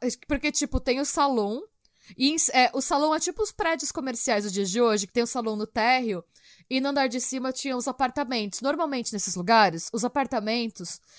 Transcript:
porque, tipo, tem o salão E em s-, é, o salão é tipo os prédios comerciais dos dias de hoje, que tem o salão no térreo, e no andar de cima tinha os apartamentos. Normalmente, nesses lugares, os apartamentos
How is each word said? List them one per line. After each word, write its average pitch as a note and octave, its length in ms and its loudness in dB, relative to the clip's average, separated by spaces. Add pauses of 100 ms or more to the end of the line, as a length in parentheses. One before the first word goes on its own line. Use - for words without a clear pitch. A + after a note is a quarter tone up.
(300)
porque, D4 220 0
tipo, C#4+ 280 0
tem C4 220 0
o D4 40 -2
salão B3+ 560 0 (540)
E C4+ 140 2
em D#4 60 2
s-, - 200 2
é, B3+ 180 6
o C4+ 80 -2
salão D4 320 2
é D#4 60 0
tipo F4+ 220 -4
os G#4 100 0
prédios E4 400 -2
comerciais B3 520 -2
dos G#3 100 -6
dias G3 160 -2
de G3+ 120 0
hoje, G#3+ 260 2
que - 60 -20
tem A#3+ 100 2
o A#3 40 -2
salão A3 280 -2
no G#3+ 120 -4
térreo, A#3 560 0 (460)
e C4 100 0
no C4+ 100 0
andar C#4 180 2
de A#3+ 120 -4
cima C4 320 -2
tinha C4 240 -4
os B3 120 -4
apartamentos. B3+ 760 -2
Normalmente, C#4 520 -2
nesses F#3+ 220 -4
lugares, F#3 560 4
os G#3 140 -2
apartamentos A#3 920 -4 (200)